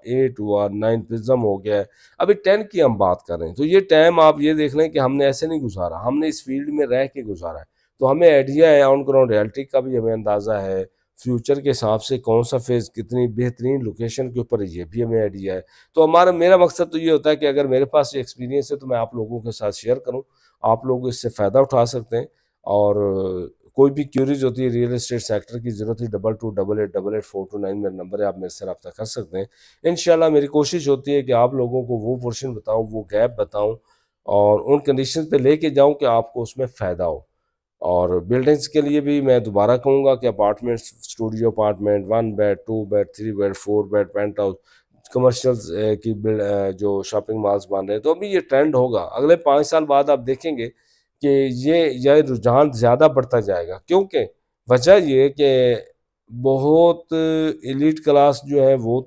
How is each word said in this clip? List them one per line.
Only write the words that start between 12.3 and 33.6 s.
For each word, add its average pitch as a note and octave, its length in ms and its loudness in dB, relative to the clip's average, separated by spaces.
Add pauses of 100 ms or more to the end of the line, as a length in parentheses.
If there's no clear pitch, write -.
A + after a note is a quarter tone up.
सा B2 160 -4
फेज A#2+ 300 -4
कितनी B2 400 -4
बेहतरीन B2 540 -4
लोकेशन A#2 480 -6
के A#2+ 100 -6
ऊपर A#2 220 -2
है, F#2+ 60 -6
ये F2 160 -10
भी F2+ 160 -8
हमें A2+ 220 0
आइडिया F#2+ 320 -6
है। F#2 100 -8 (300)
तो D#3+ 80 4
हमारा, E3+ 300 6
मेरा F3+ 260 4
मकसद F3 260 2
तो D#3+ 140 -6
ये E3 120 0
होता D3+ 200 2
है D3+ 60 2
कि D3+ 100 -2
अगर C#3 200 2
मेरे C3 180 2
पास C#3 300 0
ये C3+ 60 -4
एक्सपीरियंस C3 520 -6
है C#3 60 -6
तो C3+ 80 -16
मैं B2 120 -2
आप A2+ 160 -4
लोगों A2+ 260 -8
के A2 120 -10
साथ G#2 200 -6
शेयर A#2+ 260 -4
करूँ, B2+ 240 -8 (420)
आप A2+ 220 0
लोग B2+ 220 -2
इससे A#2 200 -6
फ़ायदा G#2+ 320 0
उठा C3 240 2
सकते A#2 320 -6
हैं। C3+ 120 -4 (380)
और G2 880 0 (220)
कोई C#3 140 6
भी C#3+ 140 -6
क्यूरीज C#3 400 -2
होती B2+ 180 -2
है B2+ 60 -2
रियल A#2+ 260 -2
एस्टेट A#2+ 260 -6
सेक्टर G#2+ 380 -6
की, A#2+ 120 -8
ज़ीरो G#2+ 240 -6
थ्री A#2 120 -8
डबल G#2+ 260 -4
टू A2 180 -8
डबल G2+ 300 -4
एट G2+ 160 -4
डबल G2+ 200 -4
एट G#2+ 60 -6
फ़ोर F#2+ 300 -10
टू G#2 60 -10
नाइन G2 180 -6
मेरा G2 180 -6
नंबर F#2 260 -10
है, G2+ 60 -2
आप F#2+ 100 -6
मेरे F#2 120 -12
से F#2+ 180 -14
रब्ता F2+ 240 -14
कर A2 140 -12
सकते F#2+ 340 -10
हैं। G2 100 -8 (360)
इंशाल्लाह E3 460 2
मेरी C#3+ 160 2
कोशिश D3 420 -2
होती C#3 240 -2
है C#3+ 100 0
कि B2 100 -2
आप B2 220 2
लोगों B2+ 300 -2
को A#2+ 120 -6
वो A2+ 200 -4
पोर्शन B2 380 -8
बताऊँ, A2 360 -4
वो A2 120 -8
गैप G#2+ 360 -2
बताऊँ G#2+ 380 -2 (500)